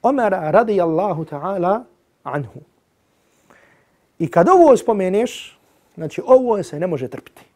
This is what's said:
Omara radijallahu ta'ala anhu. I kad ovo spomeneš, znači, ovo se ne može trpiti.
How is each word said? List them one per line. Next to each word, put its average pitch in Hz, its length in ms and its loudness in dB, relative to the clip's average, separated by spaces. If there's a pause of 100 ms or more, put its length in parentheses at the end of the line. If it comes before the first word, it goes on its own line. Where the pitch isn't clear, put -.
Omara 208 480 -2
radijallahu 180 720 0
ta'ala 180 580 -4 (400)
anhu. 131 380 -10 (1600)
I 165 120 -4
kad 175 180 4
ovo 339 280 6
spomeneš, 202 840 -4 (360)
znači, 160 320 -10
ovo 240 360 2
se 147 180 -10
ne 175 60 -4
može 135 220 -6
trpiti. - 340 -18 (140)